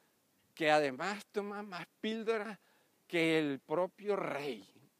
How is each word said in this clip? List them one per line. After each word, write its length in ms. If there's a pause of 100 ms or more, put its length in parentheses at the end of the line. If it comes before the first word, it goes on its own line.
(540)
que 160
además 600
toma 300
más 240 (140)
píldoras 580 (480)
que 320
el 220
propio 560
rey. 480 (360)